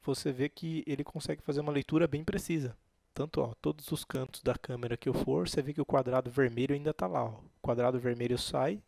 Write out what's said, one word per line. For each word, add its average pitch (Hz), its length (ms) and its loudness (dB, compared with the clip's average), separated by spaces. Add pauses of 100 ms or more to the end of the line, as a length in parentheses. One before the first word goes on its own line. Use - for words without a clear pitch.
você 143 300 0
vê 135 160 0
que 160 400 -4
ele 143 160 -2
consegue - 380 -6
fazer 143 180 0
uma 151 140 0
leitura 147 340 4
bem 147 160 -2
precisa. 156 540 -2 (360)
Tanto, 151 280 -2
ó, 120 200 -2
todos 151 300 -2
os 156 140 -4
cantos - 360 -6
da 123 140 2
câmera 120 400 -4
que - 140 -2
eu 127 40 2
for, 135 360 2
você - 120 0
vê 139 120 -4
que 147 80 -2
o 139 40 2
quadrado 127 460 0
vermelho 131 420 4
ainda 147 200 0
tá - 120 -2
lá, 151 200 0
ó. 113 60 -4
O - 300 -16
quadrado 123 380 2
vermelho 120 380 2
sai, 139 500 0